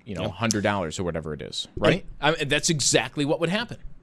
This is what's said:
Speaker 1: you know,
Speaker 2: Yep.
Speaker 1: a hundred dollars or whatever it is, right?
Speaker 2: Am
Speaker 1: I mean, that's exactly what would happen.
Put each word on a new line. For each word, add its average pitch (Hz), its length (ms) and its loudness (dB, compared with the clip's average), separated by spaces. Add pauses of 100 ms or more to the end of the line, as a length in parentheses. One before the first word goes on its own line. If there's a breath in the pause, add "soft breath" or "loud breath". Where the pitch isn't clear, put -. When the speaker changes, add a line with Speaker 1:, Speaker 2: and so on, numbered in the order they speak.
Speaker 1:
you 101 100 -10
know, 82 60 -6
Speaker 2:
Yep. 80 80 -2
Speaker 1:
a 87 40 -8
hundred 110 300 0
dollars 98 360 0
or 95 40 -4
whatever 80 300 -4
it 71 80 -8
is, - 340 -8
right? 165 300 4 (160)
Speaker 2:
Am 151 140 4
Speaker 1:
I - 40 -2
mean, 147 80 -2
that's 147 220 2
exactly 139 560 2
what 151 140 0
would 170 100 0
happen. 214 280 -4 (260)